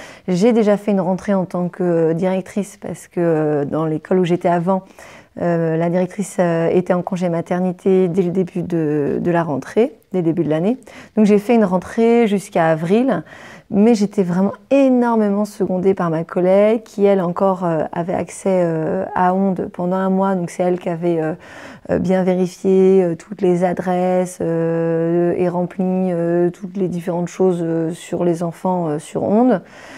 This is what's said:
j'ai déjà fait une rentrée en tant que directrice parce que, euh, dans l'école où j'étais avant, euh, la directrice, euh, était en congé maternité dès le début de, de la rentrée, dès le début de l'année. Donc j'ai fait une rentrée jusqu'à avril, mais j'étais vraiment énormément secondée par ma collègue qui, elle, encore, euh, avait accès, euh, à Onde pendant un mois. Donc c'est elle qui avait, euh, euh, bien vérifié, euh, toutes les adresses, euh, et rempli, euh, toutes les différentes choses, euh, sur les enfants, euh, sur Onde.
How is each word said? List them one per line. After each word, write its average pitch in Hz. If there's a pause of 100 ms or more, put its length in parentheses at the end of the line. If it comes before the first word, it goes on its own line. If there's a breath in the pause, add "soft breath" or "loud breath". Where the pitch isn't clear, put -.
(280 loud breath)
j'ai 185
déjà 208
fait 202
une 190
rentrée 185
en 185
tant 180
que 170
directrice 185
parce -
que, -
euh, 156
dans 156
l'école 156
où 185
j'étais 175
avant, 175 (580 loud breath)
euh, 165
la 170
directrice, 185
euh, 165
était 180
en 180
congé 180
maternité 185
dès 175
le 175
début 180
de, 151
de 175
la 170
rentrée, 165 (140)
dès 185
le 170
début 160
de 147
l'année. 175 (380 loud breath)
Donc 214
j'ai 208
fait 233
une 220
rentrée 226
jusqu'à 185
avril, 180 (440 loud breath)
mais 220
j'étais 202
vraiment 185 (180)
énormément 233
secondée 190
par 185
ma 160
collègue 202
qui, -
elle, 202
encore, 180
euh, 160 (100)
avait 175
accès, 185
euh, 165 (120)
à 185
Onde 190
pendant 180
un 190
mois. 190
Donc 175
c'est -
elle 180
qui 175
avait, 170
euh, 156 (560 loud breath)
euh, 175
bien 185
vérifié, 190
euh, 170
toutes -
les 180
adresses, 180
euh, 165
et 180
rempli, 175
euh, 175
toutes 180
les 185
différentes 175
choses, 185
euh, 165
sur 170
les 175
enfants, 175
euh, 151
sur -
Onde. 220 (380 loud breath)